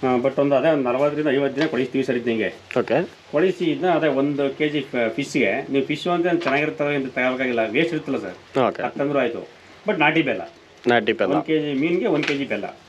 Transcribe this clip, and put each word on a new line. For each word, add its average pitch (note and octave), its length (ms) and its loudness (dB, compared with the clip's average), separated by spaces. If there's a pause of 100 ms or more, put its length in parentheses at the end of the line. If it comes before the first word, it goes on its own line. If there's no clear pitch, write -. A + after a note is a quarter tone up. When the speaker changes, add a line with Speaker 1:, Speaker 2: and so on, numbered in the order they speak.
Speaker 1:
ಆ, B2+ 140 2
but C3 240 2
ಒಂದು C#3+ 140 4
ಅದೇ C3 140 4
ಒಂದು D3+ 140 4
ನಲವತ್ತರಿಂದ C#3+ 460 0
ಐವತ್ತು C3+ 320 2
ದಿನ D#3+ 60 2
ಕೊಳಿಸ್ತೀವಿ C3 380 0
ಸರ್ B2+ 120 0
ಇದನ್ನ A#2+ 140 -2
ಹಿಂಗೆ. G#2+ 240 -2 (260)
Speaker 2:
ಓಕೆ. D3 280 0 (240)
Speaker 1:
ಕೊಳಿಸಿ F3+ 320 0
ಇದನ್ನ D#3 260 0
ಅದೇ E3 160 2
ಒಂದು C#3 520 0
ಕೆ D3+ 100 0
ಜಿ D3 120 -2
ಫ-, B2 280 -2
ಫಿಶ್ಗೆ A#2+ 600 -2
ನೀವು C3+ 160 0
ಫಿಶ್ D3+ 200 -6
ಅಂತ F3 200 0
ಏನ್ E3 140 2
ಚೆನ್ನಾಗಿರ್ತವೆ D3 560 0
ಅಂತ C3 180 -4
ತಗೋಬೇಕಾಗಿಲ್ಲ, B2+ 560 0
ವೇಸ್ಟ್ E3 220 0
ಇರುತ್ತಲ್ಲ C#3+ 260 -4
ಸರ್. G2+ 400 -8
Speaker 2:
ಓಕೆ. A#2 240 2
Speaker 1:
ಅದು - 160 -6
ತಂದ್ರು C#3+ 200 0
ಆಯ್ತು. A#2 300 -2 (380)
but G3 140 0
ನಾಟಿ D#3 220 4
ಬೆಲ್ಲ. A#2+ 200 -2 (440)
Speaker 2:
ನಾಟಿ A#2 260 4
ಬೆಲ್ಲ. G2+ 200 0
Speaker 1:
ಒಂದು G2+ 100 2
ಕೆ D#3 160 0
ಜಿ D3 220 -2
ಮೀನಿಗೆ F3 260 0
ಒಂದು D3 220 0
ಕೆಜಿ C#3 160 -2
ಬೆಲ್ಲ. G2 320 -6 (120)